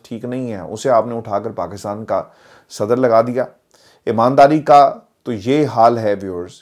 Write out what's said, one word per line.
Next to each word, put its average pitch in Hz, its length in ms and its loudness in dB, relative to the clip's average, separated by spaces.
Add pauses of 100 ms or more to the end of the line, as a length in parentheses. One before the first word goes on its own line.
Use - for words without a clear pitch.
ठीक 113 200 -12
नहीं 123 240 -8
है। 98 160 -10
उसे 107 240 -6
आपने 117 260 0
उठाकर 110 360 -6
पाकिस्तान 101 520 -10
का 101 160 -4 (500)
सदर 113 280 -2
लगा 117 240 4
दिया। 120 260 -2 (600)
ईमानदारी 139 520 4
का 143 500 4 (160)
तो 127 60 -6
ये 120 340 0
हाल 117 340 4
है 104 160 0
व्यूअर्स 92 460 -10